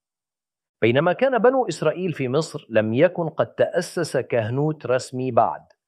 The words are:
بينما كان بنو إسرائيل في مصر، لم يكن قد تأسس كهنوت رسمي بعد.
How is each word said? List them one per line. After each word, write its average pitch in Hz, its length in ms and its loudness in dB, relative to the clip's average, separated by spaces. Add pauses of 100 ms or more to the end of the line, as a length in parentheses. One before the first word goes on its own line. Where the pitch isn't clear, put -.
(800)
بينما 143 320 4
كان 254 240 0
بنو 247 300 4
إسرائيل 160 460 -2
في 131 160 -4
مصر، 151 400 -4
لم 110 240 0
يكن 175 360 0
قد - 240 -4
تأسس 165 640 -2
كهنوت 131 680 -2
رسمي 127 460 -4
بعد. 101 300 2 (260)